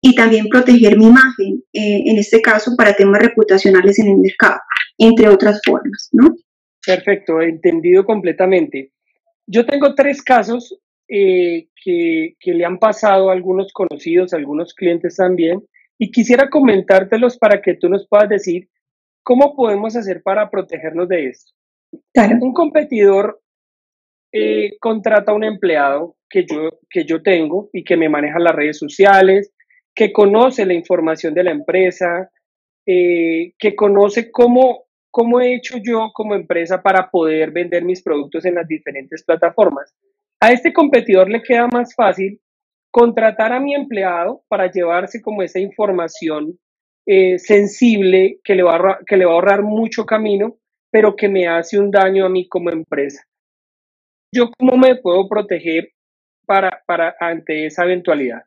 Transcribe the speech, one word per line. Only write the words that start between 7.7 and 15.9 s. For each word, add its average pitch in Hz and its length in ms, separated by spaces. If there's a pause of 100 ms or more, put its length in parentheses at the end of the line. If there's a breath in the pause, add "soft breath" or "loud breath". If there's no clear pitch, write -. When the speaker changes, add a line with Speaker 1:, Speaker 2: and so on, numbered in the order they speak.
Speaker 2:
completamente. 170 880 (520)
Yo 226 180
tengo 277 300
tres 277 300
casos, 240 520 (320)
eh, 180 680
que, 165 640
que 180 140
le 170 120
han 180 140
pasado 202 500
a 185 40
algunos 185 400
conocidos, 175 600
a 170 40
algunos 151 360
clientes 170 440
también, 180 440 (380)